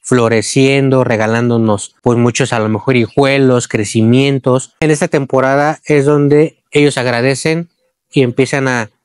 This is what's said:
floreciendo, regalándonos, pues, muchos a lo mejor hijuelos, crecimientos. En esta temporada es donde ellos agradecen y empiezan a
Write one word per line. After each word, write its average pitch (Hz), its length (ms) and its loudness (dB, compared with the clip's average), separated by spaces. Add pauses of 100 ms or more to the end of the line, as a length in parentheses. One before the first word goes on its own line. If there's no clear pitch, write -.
floreciendo, 131 1000 0
regalándonos, 113 960 -2
pues, 120 160 0
muchos 120 340 0
a 120 60 -2
lo 107 100 -2
mejor 110 280 -2
hijuelos, 131 720 0
crecimientos. 127 1120 0
En 156 100 0
esta 156 180 0
temporada 139 760 -2
es 147 200 0
donde 147 680 2
ellos 147 280 0
agradecen 131 720 -2 (420)
y 143 120 0
empiezan 131 460 -2
a 120 220 -2 (140)